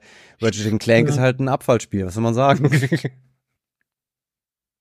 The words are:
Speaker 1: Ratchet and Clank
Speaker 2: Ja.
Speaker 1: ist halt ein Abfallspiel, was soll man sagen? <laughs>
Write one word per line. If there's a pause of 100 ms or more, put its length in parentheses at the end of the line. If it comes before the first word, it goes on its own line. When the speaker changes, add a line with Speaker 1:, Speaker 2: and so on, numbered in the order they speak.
(420)
Speaker 1:
Ratchet
and
Clank
Speaker 2:
Ja.
Speaker 1:
ist
halt
ein
Abfallspiel,
was
soll
man
sagen?
<laughs> (1500)